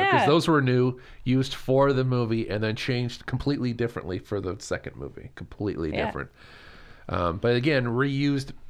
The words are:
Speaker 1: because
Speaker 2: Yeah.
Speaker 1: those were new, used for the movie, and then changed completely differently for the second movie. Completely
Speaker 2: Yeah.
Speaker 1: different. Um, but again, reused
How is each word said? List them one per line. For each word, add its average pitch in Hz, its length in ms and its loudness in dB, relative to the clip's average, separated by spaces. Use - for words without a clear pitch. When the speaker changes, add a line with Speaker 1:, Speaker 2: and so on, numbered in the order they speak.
Speaker 1:
because 359 160 4
Speaker 2:
Yeah. 208 60 4
Speaker 1:
those 156 200 4
were 151 140 4
new, 127 380 2
used 131 300 2
for 135 360 4
the 135 140 2
movie, 117 440 0
and 107 140 0
then 110 120 0
changed 123 500 -4
completely 123 480 -2
differently 113 460 -4
for 104 200 -4
the 92 200 -4
second 80 360 -6
movie. - 400 -12
Completely 87 580 -4
Speaker 2:
Yeah. 104 120 -2
Speaker 1:
different. 71 240 -6
Um, 87 280 -2
but 120 180 2
again, 131 300 2
reused 139 640 0